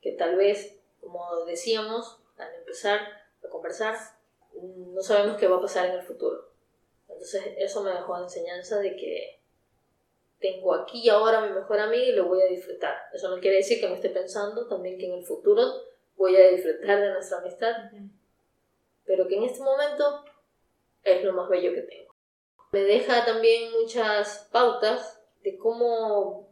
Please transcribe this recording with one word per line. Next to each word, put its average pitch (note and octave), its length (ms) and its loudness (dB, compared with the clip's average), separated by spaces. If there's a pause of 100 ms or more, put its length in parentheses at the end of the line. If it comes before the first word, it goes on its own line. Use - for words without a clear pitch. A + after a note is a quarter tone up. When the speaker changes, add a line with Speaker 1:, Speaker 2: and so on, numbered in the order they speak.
Speaker 1:
Que - 120 -6
tal F3 240 0
vez, G3+ 420 0 (220)
como F3 460 -8
decíamos A3 720 -6 (180)
al D#3+ 180 -16
empezar G3+ 460 -2 (440)
a - 40 -12
conversar, E3+ 480 -6 (640)
no F#3 400 -12
sabemos G#3 360 2
qué - 100 2
va F3+ 120 6
a - 40 0
pasar F#3 240 -2
en F3+ 60 -2
el F3+ 100 -6
futuro. - 460 -8 (600)
Entonces - 340 -10 (160)
eso G3 240 -4
me F#3+ 100 -4
dejó F3+ 260 -6
enseñanza F3+ 640 -8
de G3 160 -4
que - 440 -10 (1000)
tengo F#3 340 -2
aquí - 300 -6
y A#3 40 8
ahora A3 300 6
a G#3+ 80 0
mi G3 60 -4
mejor G3+ 280 -2
amiga A#3 240 0
y B3+ 80 2
lo F#3+ 140 2
voy F#3 160 2
a F#3+ 40 6
disfrutar. F3 480 -4 (180)
Eso F#3 220 -8
no F3+ 60 -8
quiere F#3+ 180 4
decir A3+ 220 2
que - 80 -2
no C4+ 60 -2
esté - 160 -2
pensando G#3 580 -6
también F#3 300 -8
que F#3 80 -8
en F3+ 120 -6
el F3 60 -14
futuro G#3 380 2 (540)
voy F#3 200 6
a F#3 140 12
disfrutar F#3 500 2
de G3+ 120 2
nuestra F#3 260 -6
amistad, F#3 340 -4 (200)
Speaker 2:
Ujú. G3+ 120 -20 (1000)
Speaker 1:
pero F#3 220 2
que F#3+ 100 0
en A3 80 0
este B3+ 180 -6
momento C#4+ 640 0 (800)
es F#3 220 2
lo F#3+ 80 0
más F3+ 160 -4
bello F3+ 260 0
que - 80 -6
tengo. - 320 -18 (580)
Me G3 100 2
deja A#3 420 4
también A3+ 480 2
muchas A3+ 800 -2
pautas A#3 680 2 (220)
de F#3+ 140 -6
cómo A3+ 960 -2